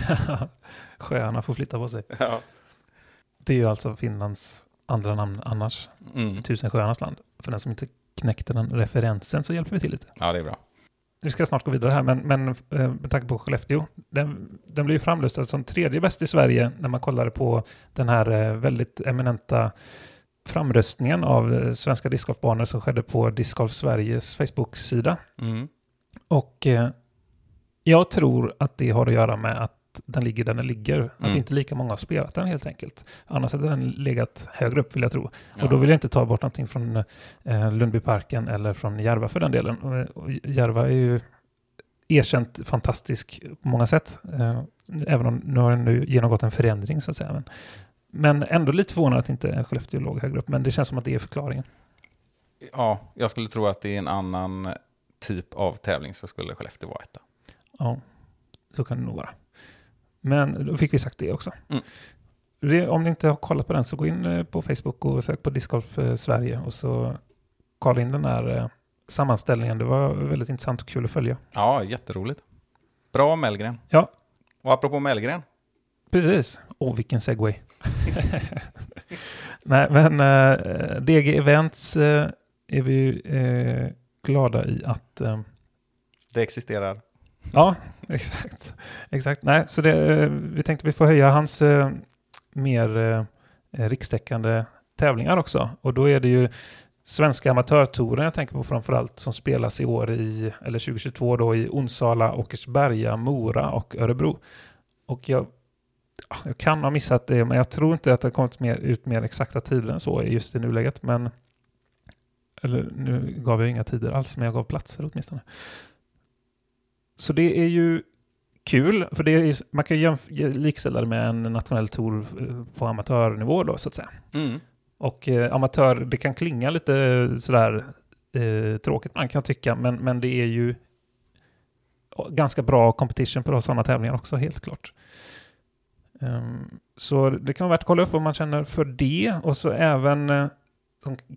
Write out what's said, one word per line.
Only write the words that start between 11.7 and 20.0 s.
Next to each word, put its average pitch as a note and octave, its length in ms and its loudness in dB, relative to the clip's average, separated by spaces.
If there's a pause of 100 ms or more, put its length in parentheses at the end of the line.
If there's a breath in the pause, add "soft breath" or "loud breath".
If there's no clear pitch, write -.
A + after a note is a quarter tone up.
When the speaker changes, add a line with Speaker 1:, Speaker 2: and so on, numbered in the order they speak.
Speaker 1:
vidare B2+ 220 0
här, C#3 100 2
men, B2+ 160 2
men, C3+ 300 0
eh, B2+ 60 -2 (380)
med C3 180 -10
tanke C3 180 -2
på B2+ 100 -2
Skellefteå, C#3 480 -2 (240)
den, D3 560 -4
den D3+ 200 -2
blev D#3 80 4
ju D3+ 40 4
framröstad C3+ 460 0
som C3+ 200 -4
tredje D#3+ 360 -2
bäst F3+ 220 0
i D#3+ 40 0
Sverige B2 520 4
när C#3 100 -4
man B2 120 -4
kollade A#2+ 300 0
på A#2 320 0 (300 loud breath)
den A#2+ 160 0
här, A2+ 220 4
eh, A2 240 2
väldigt A#2+ 460 -2
eminenta B2 720 0 (760 loud breath)